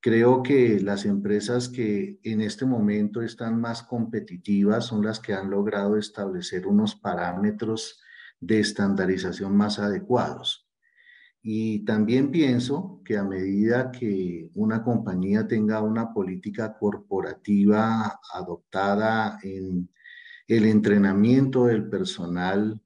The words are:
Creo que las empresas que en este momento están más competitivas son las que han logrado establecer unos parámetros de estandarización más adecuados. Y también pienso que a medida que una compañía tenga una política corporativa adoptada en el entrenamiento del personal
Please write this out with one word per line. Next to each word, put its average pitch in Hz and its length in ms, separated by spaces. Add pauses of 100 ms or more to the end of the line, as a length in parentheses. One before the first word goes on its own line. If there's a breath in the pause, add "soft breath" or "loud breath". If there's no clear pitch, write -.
Creo 123 420
que 120 380
las 101 240
empresas 104 640
que 104 540
en 110 180
este 107 240
momento 104 560
están 113 380
más 117 220
competitivas 107 1040
son 104 200
las 110 160
que 107 120
han 95 160
logrado 101 480
establecer 92 720
unos 104 280
parámetros 101 1040 (400 loud breath)
de 107 180
estandarización 95 960
más 104 240
adecuados. - 880 (760 soft breath)
Y 110 440
también 113 460
pienso 143 760
que 107 120
a 101 60
medida 101 680
que 90 600
una 110 300
compañía 104 640
tenga 110 340
una 113 320
política 98 640
corporativa 104 1400 (140)
adoptada 101 1080
en 95 480 (580 loud breath)
el 113 180
entrenamiento 107 1000
del 107 240
personal 92 960